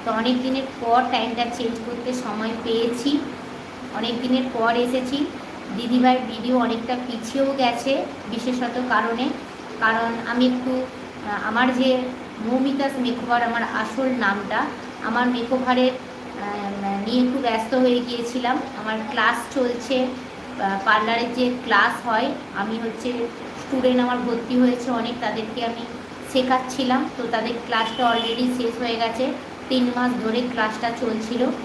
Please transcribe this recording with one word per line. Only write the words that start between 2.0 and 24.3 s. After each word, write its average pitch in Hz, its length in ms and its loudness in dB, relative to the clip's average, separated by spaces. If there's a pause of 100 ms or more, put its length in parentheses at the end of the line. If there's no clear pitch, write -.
সময় 220 380 -4 (140)
পেয়েছি, 233 540 2 (760)
অনেক 240 280 -2
দিনের 254 200 4 (120)
পর 233 220 4
এসেছি। 254 500 0 (500)
দিদিভাইয়ের 247 500 4
ভিডিও 226 320 0
অনেকটা 226 380 0 (100)
পিছিয়েও 269 520 0
গেছে 269 480 2 (240)
বিশেষত 240 580 -2
কারণে, 233 400 2 (520)
কারণ 226 320 2 (140)
আমি 247 200 4
একটু, 254 400 0 (440)
আহ, 202 180 -2
আমার 247 260 4
যে 254 240 4 (480)
মৌমিতাস 269 520 2
মেকওভার 240 440 0
আমার 233 200 0
আসল 220 460 -2
নামটা, 214 580 0 (380)
আমার 240 220 2
মেকওভারের, 254 640 2
আহ, 202 1200 -6
নিয়ে 247 180 4
একটু 262 100 0
ব্যস্ত 233 360 0
হয়ে 247 260 6
গিয়েছিলাম। 240 580 -2 (200)
আমার 220 200 -4 (120)
ক্লাস 240 440 0
চলছে, 254 520 2
আহ, - 800 -4
পার্লারের 226 500 4
যে 247 200 2 (100)
ক্লাস 226 420 4
হয়, 247 260 2 (240)
আমি 214 220 -2
হচ্ছে 226 340 -4 (480)
স্টুডেন্ট 254 400 4
আমার 247 180 2
ভর্তি 247 420 0